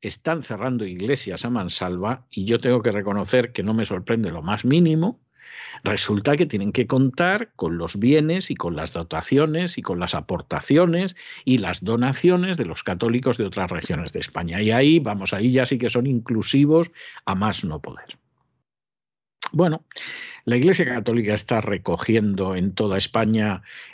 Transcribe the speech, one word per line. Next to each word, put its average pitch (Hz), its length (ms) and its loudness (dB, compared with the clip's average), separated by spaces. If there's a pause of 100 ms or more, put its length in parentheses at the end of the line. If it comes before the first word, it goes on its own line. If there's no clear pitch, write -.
están - 360 -6
cerrando 113 420 -4
iglesias 95 600 -4
a - 40 -4
mansalva, 92 800 -4
y 95 160 -6
yo 113 140 2
tengo 123 220 2
que 113 100 0
reconocer 101 600 0
que 98 120 -4
no 107 100 0
me 110 120 0
sorprende 101 460 -2
lo 76 100 -8
más 101 240 -4
mínimo, 160 540 4 (640)
resulta 104 520 0
que - 100 2
tienen 101 260 -2
que 120 140 0
contar 170 680 0
con 85 220 -4
los 85 220 -6
bienes 156 520 2
y - 40 -6
con 85 200 -4
las - 180 -6
dotaciones 156 840 0
y - 40 -6
con 87 180 -4
las 87 140 -4
aportaciones 160 1040 0 (280)
y 127 140 4
las 87 260 -4
donaciones 165 760 2
de 120 80 -2
los 82 180 -8
católicos 117 540 0
de 107 80 -2
otras 92 260 -4
regiones 82 420 -4
de - 60 -6
España. 87 420 -6
Y 107 100 2
ahí, 143 280 6
vamos, 101 340 -4
ahí 107 160 2
ya 127 160 4
sí 131 120 0
que 117 120 -2
son 123 160 0
inclusivos 139 840 2 (340)
a 98 80 -2
más 101 300 -2
no 78 180 -6
poder. - 380 -16 (1300)
Bueno, 160 340 2 (580)
la 120 140 2
Iglesia 165 280 6
Católica 113 480 0
está 110 280 0
recogiendo 98 920 0
en 92 180 0
toda 98 240 0
España 107 640 0 (320)